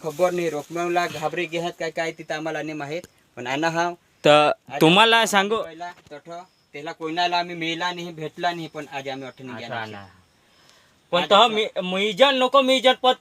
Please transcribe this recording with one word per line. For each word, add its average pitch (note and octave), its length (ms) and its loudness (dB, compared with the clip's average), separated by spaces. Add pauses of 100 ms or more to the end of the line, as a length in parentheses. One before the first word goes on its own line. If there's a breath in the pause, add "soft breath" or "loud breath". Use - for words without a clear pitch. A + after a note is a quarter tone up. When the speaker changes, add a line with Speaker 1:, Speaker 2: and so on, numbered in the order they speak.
Speaker 1:
खबर E3+ 300 0
नाही, F3 180 -2
रोकमवला F3 560 -4
घाबरी D#3 400 -4
गेहात E3+ 320 -6
काय E3 120 -6
काय E3 220 -6
तिथं D#3+ 220 -10
आम्हाला D#3 280 -6
नाही D#3 120 -8
माहीत. D3+ 280 -10 (340)
पण B2 100 -10
आना D3 240 0
हाव. F3 240 -2 (300)
Speaker 2:
तर D3 260 8 (200)
Speaker 1:
आज C#3 100 -2
Speaker 2:
तुम्हाला G#3 360 6
Speaker 1:
आम्ही A3+ 100 4
Speaker 2:
सांगू G3+ 300 2
Speaker 1:
पहिला E3+ 340 -8 (220)
तठो, E3+ 280 -16 (320)
त्याला D3 200 -12
कोणाला F3 460 0
आम्ही F3 180 -4
मिळला E3 360 -4
नाही, F3 200 -10
भेटला D#3+ 400 -4
नाही, E3 140 -8
पण D3 260 -12
आज C#3 160 -8
आम्ही C3+ 180 -10
अठो C3 180 -18
नाही A#2+ 200 -12
Speaker 2:
अच्छा, A#2 200 -8
Speaker 1:
गेला. G#2+ 140 -12
Speaker 2:
ना. G2+ 80 -18 (1080 soft breath)
पण F3 100 2
Speaker 1:
आज - 80 0
Speaker 2:
तो G#3 40 6
Speaker 1:
आता A3 140 10
Speaker 2:
मी, G#3+ 180 0 (160)
मी F#3+ 300 -2
जण C4 220 4
नको, B3+ 280 4
मी C4 180 2
जण B3+ 220 4
पण B3+ 180 4